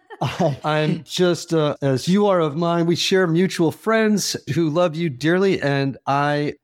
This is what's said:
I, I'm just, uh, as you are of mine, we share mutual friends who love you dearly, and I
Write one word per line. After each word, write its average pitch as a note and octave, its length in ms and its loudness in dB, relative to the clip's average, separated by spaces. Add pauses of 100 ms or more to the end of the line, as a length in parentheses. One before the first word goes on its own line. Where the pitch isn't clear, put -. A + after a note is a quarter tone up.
(240)
I, C#3+ 400 -2
I'm D3+ 400 0
just, F3 480 -2
uh, D3+ 300 2
as C3+ 260 0
you G#3 200 4
are F#3 120 2
of D3+ 160 0
mine, E3+ 300 0
we F3 100 2
share F#3+ 300 2
mutual E3+ 460 0
friends G#3+ 680 0 (160)
who E3 160 0
love E3 260 0
you E3+ 140 -2
dearly, E3 500 0
and C#3 460 -2
I C#3+ 480 -2 (100)